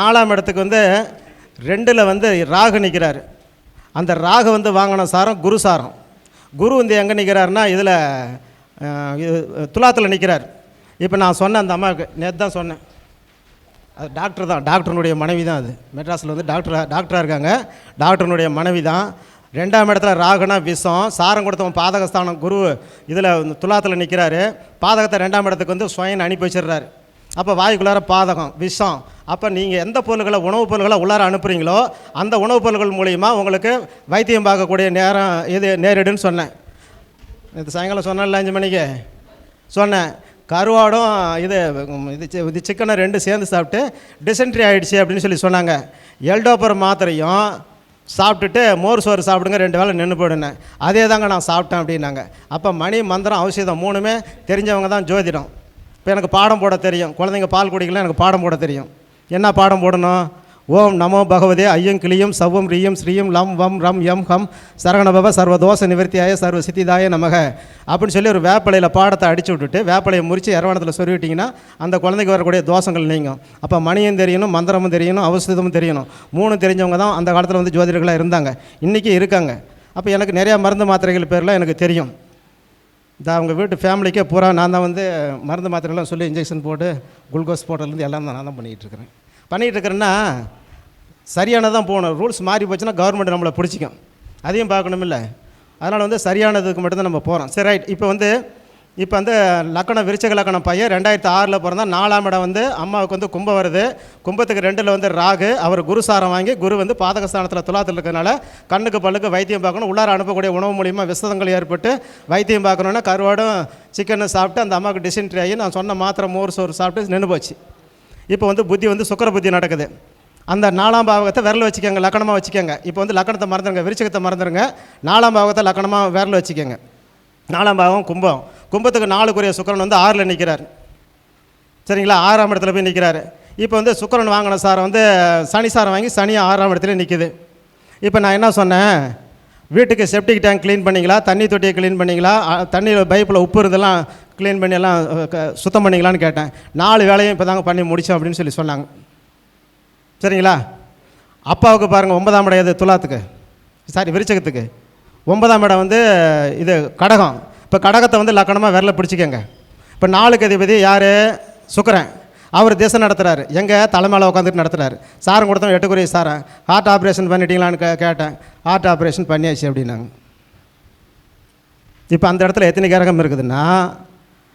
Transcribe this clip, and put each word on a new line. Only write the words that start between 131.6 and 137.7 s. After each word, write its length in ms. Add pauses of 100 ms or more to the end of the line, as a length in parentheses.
சரிங்களா? 280 (120)
ஆறாம் 260
இடத்துல 180
போய் 200
நிக்கிறாரு. 300 (340)
இப்போ 200
வந்து 180
சுக்கிரன் 340
வாங்கின 260
சாரம் 280
வந்து 200 (440)
சனி 220
சாரம் 240
வாங்கி 160
சனி 280
ஆறாம் 380
இடத்துல 280
நிக்குது. 300 (680)